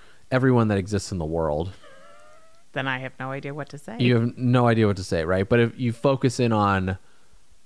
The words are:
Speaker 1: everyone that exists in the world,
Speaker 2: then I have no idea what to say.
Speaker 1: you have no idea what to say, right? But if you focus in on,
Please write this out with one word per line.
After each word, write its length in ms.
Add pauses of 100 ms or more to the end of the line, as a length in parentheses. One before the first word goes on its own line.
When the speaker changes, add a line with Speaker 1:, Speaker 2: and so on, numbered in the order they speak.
(300)
Speaker 1:
everyone 380
that 100
exists 340
in 60
the 80
world, 440 (1000)
Speaker 2:
then 160
I 120
have 200
no 100
idea 220
what 160
to 100
say. 200
Speaker 1:
you 160
have 240
no 280
idea 200
what 100
to 80
say, 220
right? 200
But 140
if 180
you 140
focus 480
in 100
on, 460 (680)